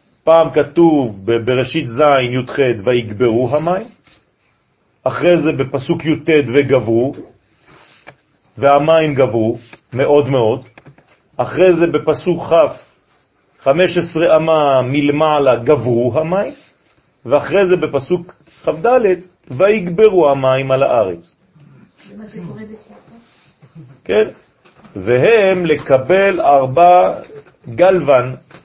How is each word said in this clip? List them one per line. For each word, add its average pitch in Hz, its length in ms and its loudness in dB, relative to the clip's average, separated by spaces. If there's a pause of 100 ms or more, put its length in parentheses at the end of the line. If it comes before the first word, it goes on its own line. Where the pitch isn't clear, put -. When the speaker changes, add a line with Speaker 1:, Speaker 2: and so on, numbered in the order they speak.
(240)
Speaker 1:
פעם 160 300 4
כתוב 143 680 0
בבראשית 127 640 -2
ז' 117 120 -4
י' 127 460 0
ח' - 120 -8 (260)
ויגברו 120 720 -2
המים, 180 300 -4 (1160)
אחרי 147 320 0
זה 143 280 -2
בפסוק 139 400 -6
י' 156 120 -2
ט' 147 400 0
וגברו, 123 580 0 (1400)
והמים 147 560 2
גברו 117 440 0 (340)
מאוד 147 360 2
מאוד, 127 360 -2 (720)
אחרי 160 400 0
זה 170 100 0
בפסוק 160 560 -4
כ' - 120 -4 (1080)
חמש 175 380 0
עשרה 160 380 0
אמה 151 460 2
מלמעלה 143 720 0
גברו 120 640 0
המים, 190 340 -4 (760)
ואחרי 147 400 0
זה 180 100 2
בפסוק 151 560 -4 (320)
כ"ד 185 560 0 (300)
ויגברו 180 800 2
המים 135 400 0
על 135 120 0
הארץ. 98 540 -2 (720)
Speaker 2:
זה 202 80 -20
מה 214 120 -20
שקורה 208 340 -16
בצרפת. 214 420 -20 (1000)
Speaker 1:
כן? 208 240 -2 (680)
והם 180 680 0
לקבל 165 760 0
ארבע 165 800 2 (480)
גלוון 131 680 2 (280)